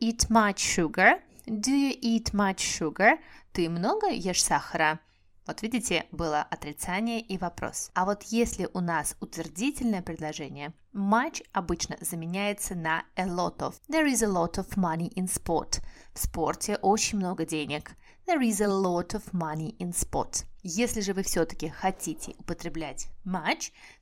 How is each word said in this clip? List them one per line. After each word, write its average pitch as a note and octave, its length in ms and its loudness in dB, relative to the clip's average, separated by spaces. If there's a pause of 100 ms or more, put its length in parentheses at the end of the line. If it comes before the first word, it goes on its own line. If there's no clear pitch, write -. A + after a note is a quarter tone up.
eat A3+ 260 2
much G#3+ 300 6
sugar?" F#3 640 6 (260)
"Do A3 240 -2
you C#4 320 2
eat A3+ 320 2
much G3 280 2
sugar?" G3+ 580 4 (340)
Ты E3+ 160 2
много B3+ 400 0
ешь F#3 340 0
сахара? D#3 560 2 (460)
Вот - 160 -8
видите, A3 500 0
было D3+ 300 0
отрицание G#3 800 -4
и G3 160 -6
вопрос. - 560 -6
А F3+ 120 2
вот G3+ 180 -2
если A3+ 500 0
у F3+ 60 -2
нас E3 400 -2
утвердительное G3 840 -4
предложение, D3+ 720 -8 (200)
much A3 500 0 (100)
обычно F3 480 -2
заменяется F#3 720 -4
на D#3+ 300 0 (140)
a F#3 80 0
lot F3 340 -2
of. C#3+ 160 -4 (120)
There D#4 200 4
is A#3 160 4
a G#3+ 40 4
lot F3 300 2
of F#3+ 180 -4
money E3+ 380 0
in F#3 140 -2
sport. - 540 -2 (340)
В - 40 -12
спорте D#3+ 580 0
очень G#3 420 2
много F#3 260 -2
денег. D3+ 460 -4 (340)
There E4 160 2
is G#3+ 200 2
a G#3 60 4
lot F3+ 460 2
of - 180 -6
money D#3 460 -4
in F3+ 140 -4
sport. - 540 -4 (160)
Если A3 400 -2
же G3 120 -2
вы F#3+ 100 -2
всё-таки D#3+ 460 -2
хотите - 680 -4
употреблять D#3+ 720 -8 (180)
much, F3+ 460 -2 (300)